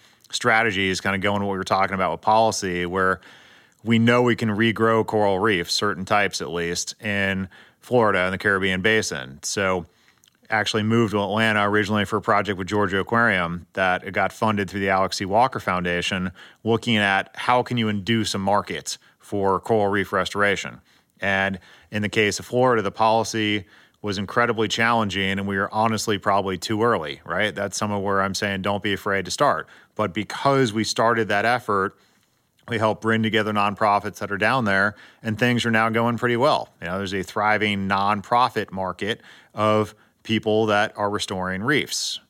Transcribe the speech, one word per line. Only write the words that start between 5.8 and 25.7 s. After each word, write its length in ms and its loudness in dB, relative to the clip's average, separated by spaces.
types 360 0
at 100 -8
least, 500 -6
in 480 -2
Florida 400 2
and 120 0
the 60 -4
Caribbean 440 0
basin. 600 -2
So 440 -2
actually 320 0
moved 300 2
to 80 0
Atlanta 480 2
originally 360 2
for 120 -2
a 40 -2
project 380 0
with 80 -6
Georgia 320 0
Aquarium 760 0
that 280 0
it 100 -10
got 200 -2
funded 360 -2
through 120 -6
the 80 -2
Alex 300 0
C. 60 -6
Walker 360 0
Foundation, 720 -2
looking 320 0
at 380 2
how 280 2
can 140 -6
you 120 0
induce 460 -2
a 40 -4
market 600 -2
for 420 -2
coral 280 0
reef 240 -2
restoration. 680 -2
And 400 -2
in 100 -2
the 60 -2
case 320 2
of 60 -14
Florida, 360 2
the 100 -2
policy 760 0
was 160 -6
incredibly 500 0
challenging, 640 0
and 160 -4
we 80 -2
are 160 0